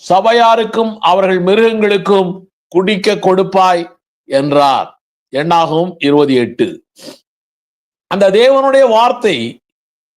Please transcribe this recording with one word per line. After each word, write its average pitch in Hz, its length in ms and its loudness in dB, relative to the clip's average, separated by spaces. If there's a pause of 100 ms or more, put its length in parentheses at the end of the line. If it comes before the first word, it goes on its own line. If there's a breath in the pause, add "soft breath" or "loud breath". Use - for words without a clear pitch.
சபையாருக்கும் 226 920 0
அவர்கள் 185 400 0
மிருகங்களுக்கும் 202 1080 0 (180)
குடிக்க 196 460 -2
கொடுப்பாய்" 185 840 0 (300)
என்றார். 139 720 0 (340)
எண்ணாகமம் 165 640 -2
இருபது 143 360 0
எட்டு. 113 500 -4 (1200 loud breath)
அந்த 196 240 0
தேவனுடைய 269 580 2
வார்த்தை 214 720 -2 (560)